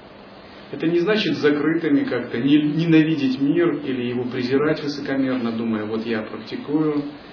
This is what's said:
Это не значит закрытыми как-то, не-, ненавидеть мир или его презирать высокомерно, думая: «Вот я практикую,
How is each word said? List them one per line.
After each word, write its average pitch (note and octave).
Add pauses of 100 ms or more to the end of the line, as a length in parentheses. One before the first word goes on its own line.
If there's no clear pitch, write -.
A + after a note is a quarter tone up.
(720)
Это -
не E3+
значит F3
закрытыми D3
как-то, A#2+
не-, D3
ненавидеть D3+
мир D#3
или B2
его B2
презирать C3+
высокомерно, C3
думая: A2
«Вот A2
я A2
практикую, D3 (300)